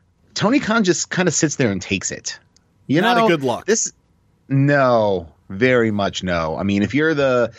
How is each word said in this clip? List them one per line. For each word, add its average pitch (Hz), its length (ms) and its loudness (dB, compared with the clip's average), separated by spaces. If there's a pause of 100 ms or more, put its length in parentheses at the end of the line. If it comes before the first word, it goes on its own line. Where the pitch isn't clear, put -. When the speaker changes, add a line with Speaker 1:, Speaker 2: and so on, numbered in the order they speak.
(340)
Speaker 1:
Tony 240 260 0
Khan 220 240 0
just 175 260 -2
kinda 180 200 0
sits 147 260 -2
there 120 140 0
and 95 120 -4
takes - 280 -4
it. - 280 -12 (480)
You 147 160 2
Speaker 2:
Not 233 160 2
a - 40 4
Speaker 1:
know, 220 60 2
Speaker 2:
good 156 160 0
look. 117 220 -4
Speaker 1:
this, - 260 -2 (560)
no, 123 800 2 (220)
very 113 400 2
much 101 320 -2
no. 82 340 -2
I 76 60 -6
mean, 101 200 0
if 101 120 -2
you're 156 180 2
the, 127 460 0